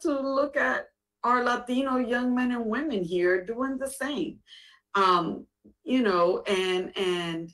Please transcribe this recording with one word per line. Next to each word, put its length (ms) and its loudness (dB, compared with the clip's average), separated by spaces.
to 180 0
look 360 0
at 340 -2
our 180 4
Latino 540 0
young 360 0
men 200 0
and 140 -2
women 360 -2
here 420 2
doing 320 -4
the 140 -6
same. 480 -6
Um, 520 2
you 200 2
know, 440 2
and, 500 0
and 580 -2